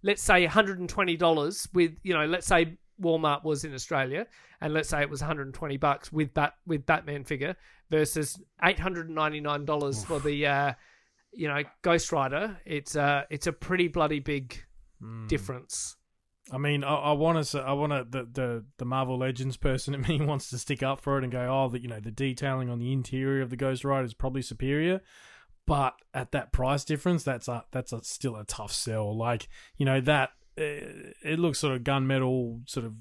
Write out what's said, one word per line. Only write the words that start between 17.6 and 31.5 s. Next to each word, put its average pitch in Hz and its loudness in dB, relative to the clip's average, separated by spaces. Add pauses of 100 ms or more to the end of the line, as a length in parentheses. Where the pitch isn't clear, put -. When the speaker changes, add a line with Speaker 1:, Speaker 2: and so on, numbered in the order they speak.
Speaker 2:
wanna, 143 0
the, 123 -6
the, 120 -2 (120)
the 127 -6
Marvel 131 0
Legends 131 -2
person 139 0
in 139 -4
me 151 2
<laughs> 151 2
wants 143 -2
to 123 -8
stick 135 -4
up 135 -2
for 139 0
it 135 0
and 123 -4
go, 123 -2
"Oh, 135 2
the, 120 -6
you 123 -8
know, 110 -8
the 107 -10
detailing 131 -2
on 120 -2
the 123 -2
interior 135 0
of 127 -2
the 127 -6
Ghost 131 0
Rider 135 0
is 113 -8
probably 131 -2
superior," 151 0 (640)
but 135 4 (180)
at 127 -4
that - -2
price 135 2
difference, 156 0
that's 127 -4
a, 117 -6
that's 127 -6
a, 113 -8
still - -6
a 107 -12
tough 104 -8
sell. 110 -2
Like, 113 0 (300)
you 143 2
know, 135 4
that, 151 4 (300)
uh, - -2 (600)
it 160 0
looks 170 2